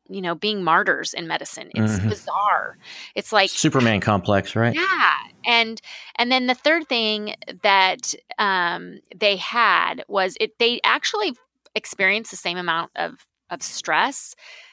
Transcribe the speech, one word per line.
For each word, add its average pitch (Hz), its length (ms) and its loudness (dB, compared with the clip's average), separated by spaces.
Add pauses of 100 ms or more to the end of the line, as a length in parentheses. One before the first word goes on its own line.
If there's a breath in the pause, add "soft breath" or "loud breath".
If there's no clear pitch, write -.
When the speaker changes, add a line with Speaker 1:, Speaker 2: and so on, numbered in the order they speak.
Speaker 1:
you 190 140 -10
know, 170 140 -4
being 208 280 -4
martyrs 165 520 2
in 170 120 -8
medicine. - 460 -8
It's 110 200 2
Speaker 2:
Mm-hmm. 101 160 0
Speaker 1:
bizarre. 175 680 -2 (380 loud breath)
It's - 180 -2
like 196 160 4
Speaker 2:
Superman 117 520 2
complex, 101 540 2
right? 117 200 2
Speaker 1:
Yeah. 320 380 2 (340)
And, 226 340 0 (360 loud breath)
and 240 140 0
then 254 140 2
the 254 80 2
third 320 340 0
thing 214 460 -2 (300)
that, 190 500 4 (240)
um, 180 600 -2 (160)
they 202 220 2
had 175 680 0
was 190 320 0
it, 220 200 -4
they 233 240 2
actually 302 500 0 (400)
experienced 196 580 -2
the 196 60 -10
same 175 200 -4
amount 170 400 -4
of, - 280 -8 (240)
of 170 140 -10
stress, - 720 -2 (380 loud breath)